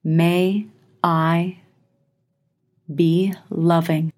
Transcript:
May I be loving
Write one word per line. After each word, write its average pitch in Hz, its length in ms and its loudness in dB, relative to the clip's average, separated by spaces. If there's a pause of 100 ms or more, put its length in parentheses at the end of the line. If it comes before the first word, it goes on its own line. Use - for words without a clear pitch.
May 180 640 0 (360)
I 170 560 0 (1300)
be 175 400 0 (180)
loving 165 680 0